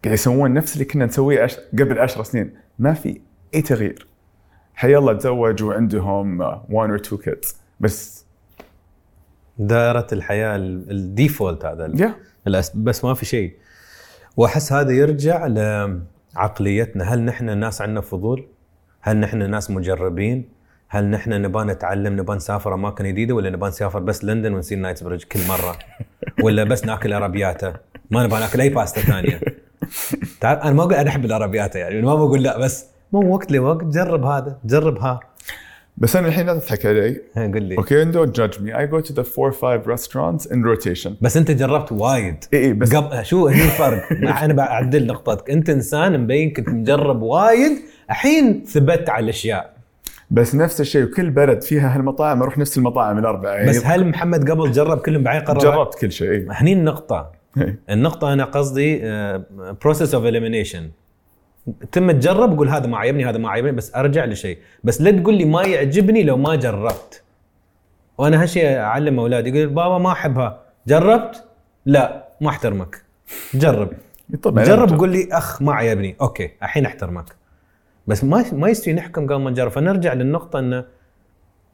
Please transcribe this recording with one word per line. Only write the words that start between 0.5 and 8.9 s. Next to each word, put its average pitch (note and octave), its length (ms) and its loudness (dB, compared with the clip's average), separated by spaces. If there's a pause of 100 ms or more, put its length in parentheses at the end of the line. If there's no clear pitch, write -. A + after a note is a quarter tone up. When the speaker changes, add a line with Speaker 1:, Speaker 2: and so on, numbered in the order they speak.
Speaker 1:
نفس D#3 200 -2
اللي C#3+ 120 -4
كنا C#3 200 -2
نسويه C3+ 380 2
عش-، A#2+ 160 -2 (140)
قبل A#2+ 260 2
عشر A2+ 240 0
سنين. G#2+ 300 -6 (260)
ما C#3 140 2
في - 280 -6 (340)
أي D#3 60 2
تغيير. A2 460 -2 (640)
حي C#3 240 4
الله C3+ 160 4
تزوج A2+ 500 0
وعندهم، G2+ 800 -2
آه، E2+ 300 -6
one G#2+ 280 0
or - 100 -8
two G2+ 80 -8
kids. - 380 -8 (240)
بس - 460 -4 (1300)